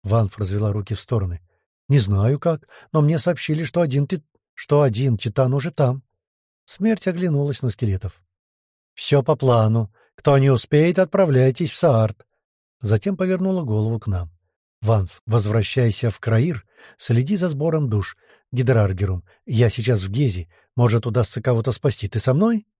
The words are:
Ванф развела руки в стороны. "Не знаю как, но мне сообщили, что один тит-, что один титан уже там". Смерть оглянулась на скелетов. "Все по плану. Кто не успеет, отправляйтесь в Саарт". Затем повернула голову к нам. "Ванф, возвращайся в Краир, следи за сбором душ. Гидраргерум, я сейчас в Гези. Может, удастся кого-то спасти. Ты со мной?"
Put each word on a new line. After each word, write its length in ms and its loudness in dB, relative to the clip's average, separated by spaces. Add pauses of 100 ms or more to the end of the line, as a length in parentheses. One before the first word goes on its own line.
Ванф 340 0
развела 340 -2
руки 220 -6
в 80 -8
стороны. 400 -4 (480)
"Не 100 4
знаю 400 0
как, 280 -2 (260)
но 80 2
мне 180 2
сообщили, 440 -2
что 180 -2
один 260 0
тит-, 180 -6 (280)
что 300 0
один 340 0
титан 360 -2
уже 180 -4
там". 320 -2 (640)
Смерть 420 -2
оглянулась 560 -2
на 80 0
скелетов. 500 -4 (720)
"Все 300 0
по 120 0
плану. 560 2 (240)
Кто 220 2
не 140 4
успеет, 480 2
отправляйтесь 720 2
в 60 -10
Саарт". 500 2 (540)
Затем 360 0
повернула 460 -2
голову 360 -2
к 80 -8
нам. 240 -4 (500)
"Ванф, 440 0
возвращайся 880 0
в 80 -12
Краир, 460 0 (320)
следи 380 0
за 140 -2
сбором 400 -2
душ. 280 -4 (340)
Гидраргерум, 720 0 (220)
я 240 2
сейчас 320 -2
в 80 -6
Гези. 400 -2 (260)
Может, 300 2
удастся 360 -2
кого-то 300 0
спасти. 360 -4
Ты 120 -6
со 140 0
мной?" 340 0 (120)